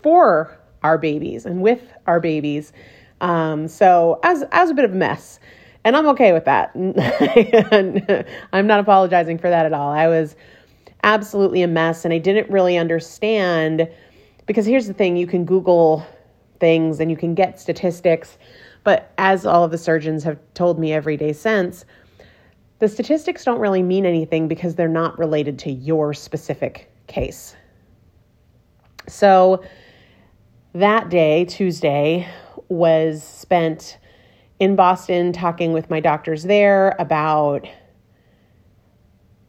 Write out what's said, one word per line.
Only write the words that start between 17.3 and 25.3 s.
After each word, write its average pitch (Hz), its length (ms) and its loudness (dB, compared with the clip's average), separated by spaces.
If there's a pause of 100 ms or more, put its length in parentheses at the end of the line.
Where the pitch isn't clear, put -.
get 180 220 -2
statistics, 170 800 -4 (460)
but - 340 0
as 190 280 0
all 175 180 4
of 165 80 0
the 165 60 -4
surgeons 160 480 -2
have 151 120 -4 (160)
told 175 240 0
me 160 140 -2
every 151 240 -4
day 151 160 -4
since, 180 540 -4 (920)
the 214 80 2
statistics 311 580 -4
don't 240 140 -2
really 196 240 0
mean 185 220 0
anything 160 440 -2
because 165 260 -6
they're 170 140 0
not 160 280 -4
related 151 420 -4